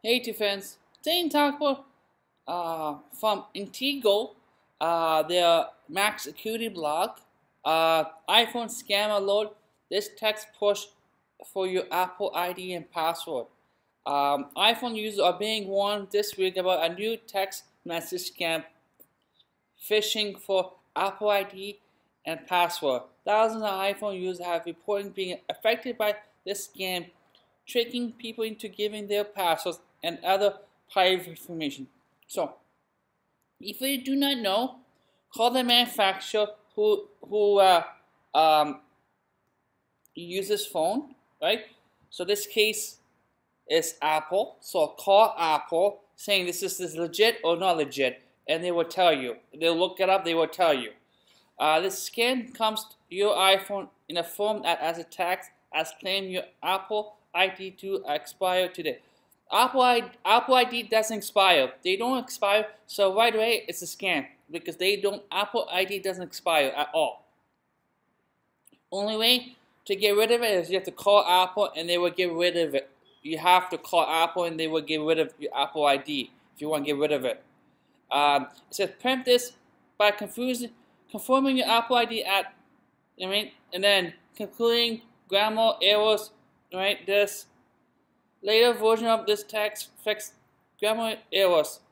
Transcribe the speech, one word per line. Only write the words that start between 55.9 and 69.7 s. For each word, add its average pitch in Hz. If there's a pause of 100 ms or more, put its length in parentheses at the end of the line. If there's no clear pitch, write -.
claim 190
your 180 (180)
Apple 190 (180)
I 190
D 190 (120)
to 190
expire 185
today. 160 (560)
Apple 254
I 247
D, 233 (160)
Apple 240
I 247
D 233
doesn't 220
expire. 180 (100)
They 185
don't 247
expire, 214 (200)
so 196
right 226
away 220
it's -
a 175
scam 165 (240)
because 160
they 190
don't, 202
Apple 202
I 185
D 190
doesn't 185
expire 151
at 147
all. 151 (1700)
Only 208
way 240 (260)